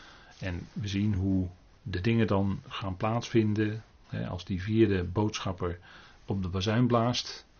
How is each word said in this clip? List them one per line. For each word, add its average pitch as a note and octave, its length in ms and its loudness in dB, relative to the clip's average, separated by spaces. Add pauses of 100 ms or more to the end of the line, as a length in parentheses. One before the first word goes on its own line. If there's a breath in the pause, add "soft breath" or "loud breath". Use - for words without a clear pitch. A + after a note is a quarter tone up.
(400 loud breath)
En F2+ 340 -6
we A#2 140 -6
zien G2+ 260 2
hoe F#2+ 340 2 (360)
de F#2 180 -6
dingen A2+ 260 2
dan G2 400 0
gaan F#2+ 300 -6
plaatsvinden, A2 840 0 (240)
hè, A2 200 -6
als G#2 180 -8
die F#2 160 -4
vierde G2+ 420 4
boodschapper F2+ 760 -2 (460 loud breath)
op G2 160 -2
de F#2 80 -2
bazuin G#2 380 2
blaast. A#2+ 580 0 (140 soft breath)